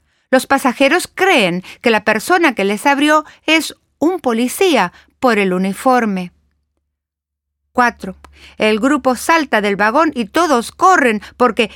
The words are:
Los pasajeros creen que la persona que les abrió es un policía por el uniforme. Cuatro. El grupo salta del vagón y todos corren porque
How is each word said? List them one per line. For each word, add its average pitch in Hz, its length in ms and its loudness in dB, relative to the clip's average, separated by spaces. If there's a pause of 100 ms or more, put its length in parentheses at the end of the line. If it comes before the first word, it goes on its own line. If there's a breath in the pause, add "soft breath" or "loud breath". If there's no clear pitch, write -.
(320)
Los 254 160 2
pasajeros 277 600 0
creen 214 540 0 (200 loud breath)
que 240 100 0
la 208 120 0
persona 277 520 0
que 196 80 -4
les 202 240 -2
abrió 302 380 2 (200 loud breath)
es 311 300 0 (240)
un 339 220 -2
policía 240 680 0 (280 soft breath)
por 233 180 0
el 196 160 0
uniforme. 190 760 -2 (1400)
Cuatro. 233 420 -2 (420 loud breath)
El 214 220 0
grupo 262 360 0
salta 311 440 0
del 202 160 -2
vagón 226 400 0
y 240 100 -4
todos 302 460 0
corren 285 500 2 (160 loud breath)
porque 233 380 0